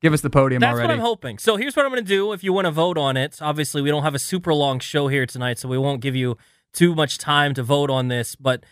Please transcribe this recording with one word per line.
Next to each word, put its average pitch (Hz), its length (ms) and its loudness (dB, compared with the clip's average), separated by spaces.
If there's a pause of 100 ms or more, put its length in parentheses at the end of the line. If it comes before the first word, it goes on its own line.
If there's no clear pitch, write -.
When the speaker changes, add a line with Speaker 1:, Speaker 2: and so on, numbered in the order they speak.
Speaker 1:
give 160 120 4
us 151 100 2
the 123 80 -2
podium 135 300 4
Speaker 2:
That's 233 120 4
Speaker 1:
already. 120 160 0
Speaker 2:
what - 60 2
I'm 233 60 -2
hoping. 214 380 -4
So 220 180 2
here's 262 200 -4
what 285 80 4
I'm 269 60 -2
gonna 254 120 -2
do 196 300 0
if 180 100 -8
you 185 100 0
wanna 190 180 0
vote 165 280 0
on 135 180 0
it. 135 260 -4
Obviously, 151 400 -2
we 143 80 0
don't 147 120 0
have 147 120 0
a 139 40 -4
super 175 360 -2
long 139 240 0
show 143 300 -2
here 135 180 0
tonight, 123 320 -6
so 131 100 -10
we 127 100 -2
won't 135 220 -2
give 131 160 -4
you 123 200 -2 (360)
too 175 220 4
much 156 240 0
time 147 360 0
to 131 80 -4
vote 143 280 0
on 131 180 0
this, 123 260 -4
but 127 380 -2